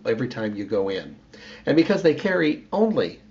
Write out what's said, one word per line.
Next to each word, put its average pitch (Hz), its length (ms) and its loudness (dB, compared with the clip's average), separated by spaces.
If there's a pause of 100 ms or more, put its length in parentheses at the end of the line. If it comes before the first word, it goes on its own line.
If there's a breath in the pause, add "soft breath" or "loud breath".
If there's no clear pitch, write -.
every 120 220 -2
time 110 260 -6
you 101 100 -8
go 98 240 -2
in. 80 280 -8 (500 loud breath)
And 147 100 2
because 165 260 2
they 160 120 6
carry 170 580 0
only 190 480 0 (100)